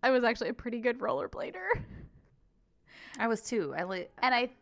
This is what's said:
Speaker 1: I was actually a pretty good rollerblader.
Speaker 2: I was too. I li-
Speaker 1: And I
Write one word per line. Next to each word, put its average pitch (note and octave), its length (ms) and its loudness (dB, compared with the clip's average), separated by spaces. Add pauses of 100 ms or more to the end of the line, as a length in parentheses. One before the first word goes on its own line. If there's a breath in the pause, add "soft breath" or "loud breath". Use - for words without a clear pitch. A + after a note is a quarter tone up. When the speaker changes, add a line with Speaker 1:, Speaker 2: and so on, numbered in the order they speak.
Speaker 1:
I B3 60 6
was B3+ 140 6
actually A#3 260 2
a - 40 -2
pretty A#3+ 260 -6
good A#3+ 200 0
rollerblader. - 840 -2 (1400 loud breath)
Speaker 2:
I A#3 80 2
was A3+ 140 0
too. F3 360 -2
I E3 60 -2
li- F3+ 240 -6 (140)
Speaker 1:
And B3+ 120 6
I B3 160 4 (120)